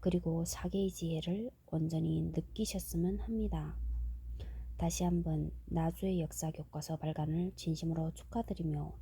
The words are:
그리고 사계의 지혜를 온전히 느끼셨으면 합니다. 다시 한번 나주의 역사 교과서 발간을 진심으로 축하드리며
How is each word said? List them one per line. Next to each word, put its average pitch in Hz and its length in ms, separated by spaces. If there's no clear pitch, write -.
그리고 170 460
사계의 190 460
지혜를 175 580
온전히 160 560
느끼셨으면 175 960
합니다. 202 580
다시 170 260
한번 165 460
나주의 170 560
역사 156 280
교과서 156 460
발간을 156 580
진심으로 160 600
축하드리며 160 880